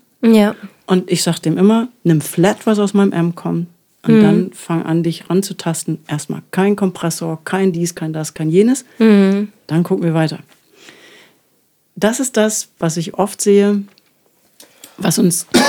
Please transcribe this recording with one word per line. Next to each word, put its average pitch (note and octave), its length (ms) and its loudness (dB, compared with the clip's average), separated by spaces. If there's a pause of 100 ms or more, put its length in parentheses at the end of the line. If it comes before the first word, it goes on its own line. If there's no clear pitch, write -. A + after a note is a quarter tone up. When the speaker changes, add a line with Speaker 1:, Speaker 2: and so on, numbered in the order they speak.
(220)
Speaker 1:
Ja. G#3+ 340 4 (300)
Speaker 2:
Und F3+ 260 0
ich E3+ 120 -2
sag D#3+ 160 -2
dem D#3 180 -2
immer, A3 300 2 (160)
„Nimm D#3+ 180 2
flat, - 460 -2
was A3 120 0
aus G3+ 140 -2
meinem G3 180 2
Amp E3+ 240 -2
kommt.“ E3+ 320 -6 (360)
Und A3+ 140 4
Speaker 1:
Mhm. G#3+ 40 6
Speaker 2:
dann G3+ 320 2
fang - 300 -6
an, E3 200 0
dich E3+ 260 -6
ranzutasten. F3 760 -4
Erstmal - 340 -8 (100)
kein G3 240 0
Kompressor, E3+ 680 -4
kein F#3+ 280 -2
dies, E3+ 240 -4
kein D#3+ 180 -8
das, D#3 200 -8
kein D#3 160 -4
jenes. A3 360 2 (140)
Speaker 1:
Mhm. G3+ 500 4 (180)
Speaker 2:
Dann E3 160 0
gucken F#3+ 200 -2
wir E3 100 0
weiter. D#3+ 260 -2 (1600)
Das G#3+ 240 -2
ist B3+ 180 -4
das, G#3+ 320 -2 (100)
was E3 180 -2
ich E3+ 180 -6
oft - 260 -4
sehe, G3+ 420 2 (1200)
was - 160 -2
uns - 280 0 (220)